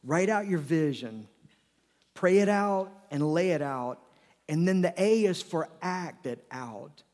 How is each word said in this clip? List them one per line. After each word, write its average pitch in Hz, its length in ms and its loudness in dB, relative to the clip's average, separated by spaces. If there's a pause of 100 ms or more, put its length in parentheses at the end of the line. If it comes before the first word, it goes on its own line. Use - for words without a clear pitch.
Write 165 260 0
out 214 200 -2
your 180 100 0
vision. 131 680 -2 (840)
Pray 185 240 4
it 202 100 4
out 202 420 0 (220)
and 143 100 0 (100)
lay 180 180 2
it 151 120 0
out. 127 380 -6 (480)
And 160 180 2
then 185 140 2
the 175 200 2
A 214 260 4
is 180 140 0
for 160 280 -4 (120)
act 180 460 -8
it 120 240 -8
out. 127 640 -14